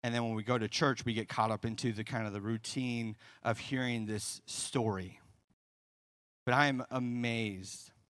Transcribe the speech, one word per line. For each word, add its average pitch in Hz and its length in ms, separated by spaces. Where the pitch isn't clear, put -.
And 120 100
then 120 100
when 113 120
we 107 80
go 123 160
to 110 80
church, 135 360
we 120 100
get 110 140
caught 110 240
up 107 140
into 113 260
the 107 120
kind 113 240
of 104 40
the 101 80
routine 113 760
of 113 140
hearing 123 480
this 107 400
story. 101 760
But 123 80
I 143 140
am 127 240
amazed 117 1000